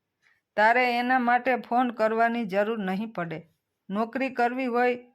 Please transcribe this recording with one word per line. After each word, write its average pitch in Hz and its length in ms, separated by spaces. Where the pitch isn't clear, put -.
તારે 240 420
એના 247 200
માટે 247 380
ફોન 240 340
કરવાની 226 540
જરૂર 208 340
નહીં 190 300
પડે. 165 400
નોકરી 233 400
કરવી 254 360
હોય 247 300